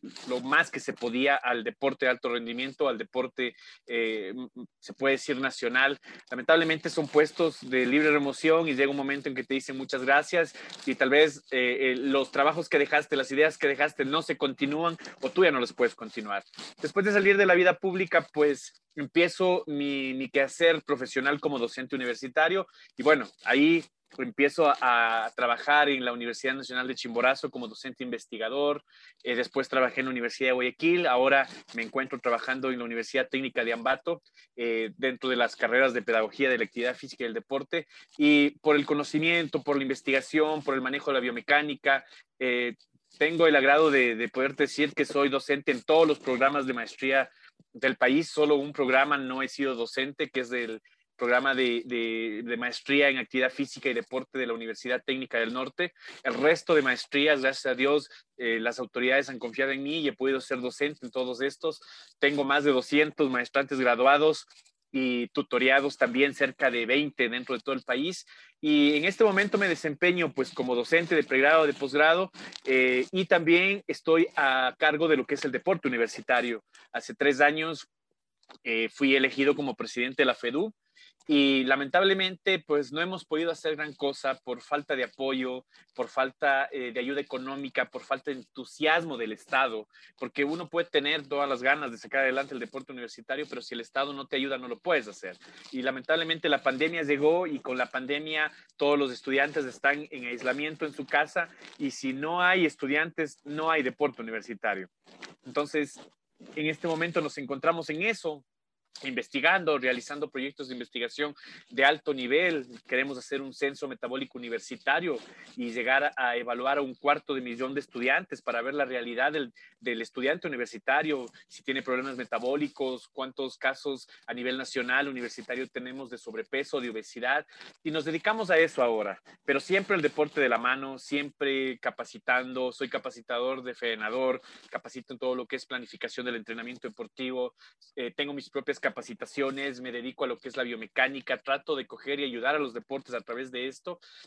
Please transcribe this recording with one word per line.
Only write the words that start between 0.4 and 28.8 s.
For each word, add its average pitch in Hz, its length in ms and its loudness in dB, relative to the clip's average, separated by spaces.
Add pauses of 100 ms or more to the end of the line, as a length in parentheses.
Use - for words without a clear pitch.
que 135 80 -8
se 127 140 -6
podía 127 420 0
al 120 280 -2
deporte 131 420 -2
de 127 60 4
alto 123 180 -4
rendimiento, 120 580 -4
al 120 100 0
deporte, 123 580 -6 (300)
eh, 110 480 -4
m-, 127 140 -12 (320)
se - 140 -18
puede 135 200 0
decir 131 240 -2
nacional. 131 640 0 (320)
Lamentablemente 160 580 2
son 147 180 -2
puestos 151 540 2
de 127 240 0
libre 151 240 4
remoción 151 580 2
y 143 60 -2
llega 135 160 2
un 143 80 -2
momento 139 320 -4
en 131 60 -6
que 131 80 -6
te 135 100 -4
dicen 135 240 -4
muchas 131 260 -6
gracias 151 520 2 (320)
y 131 80 0
tal 131 140 2
vez, 147 420 6
eh, 127 400 2
eh, 127 60 0
los 135 340 0
trabajos 151 360 2
que 151 120 2
dejaste, 147 360 2
las 131 160 -2
ideas 151 280 4
que 147 80 2
dejaste 139 380 0
no 147 180 0
se 147 140 -4
continúan 147 600 -2 (240)
o 135 80 -2
tú 185 140 4
ya 165 80 8
no 135 80 0
las 120 140 -2
puedes 120 200 0
continuar. 104 500 -8 (380)
Después 196 240 -2
de 208 60 2
salir 202 260 6
de 202 80 6
la 180 80 6
vida 180 240 6
pública, 180 560 0
pues 147 480 0 (140)
empiezo 175 720 2
mi, 139 480 -4
mi 131 140 -6
quehacer 156 520 2
profesional 139 580 -2
como 143 200 -2
docente 127 360 -4
universitario 135 680 -2 (320)
y 123 60 -8
bueno, 139 260 4 (140)
ahí 147 400 4 (340)
empiezo 139 500 2
a, 117 580 2
a 117 100 -6
trabajar 143 520 4
en 131 160 0
la 120 80 0
Universidad 120 440 -4
Nacional 127 320 -6
de 131 80 -6
Chimborazo 127 560 0
como 123 160 -8
docente 123 360 -12
investigador, 123 800 -4 (380)